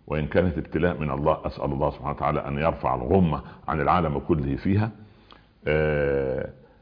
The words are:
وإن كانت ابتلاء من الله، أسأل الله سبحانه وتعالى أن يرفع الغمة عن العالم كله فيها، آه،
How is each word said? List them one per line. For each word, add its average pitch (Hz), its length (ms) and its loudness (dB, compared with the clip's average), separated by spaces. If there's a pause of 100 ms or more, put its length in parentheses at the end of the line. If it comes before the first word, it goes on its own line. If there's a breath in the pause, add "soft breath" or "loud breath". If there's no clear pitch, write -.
وإن 76 200 -2
كانت 90 300 2
ابتلاء 78 420 0
من 76 120 -2
الله، 76 340 2
أسأل 67 200 -6
الله 71 240 0
سبحانه 71 220 -6
وتعالى 71 360 -2
أن 71 100 -4
يرفع 71 380 0
الغمة 73 460 2 (260 loud breath)
عن 76 140 0
العالم 76 380 2
كله 67 360 0
فيها، 104 360 0 (760 soft breath)
آه، 71 840 0 (320 soft breath)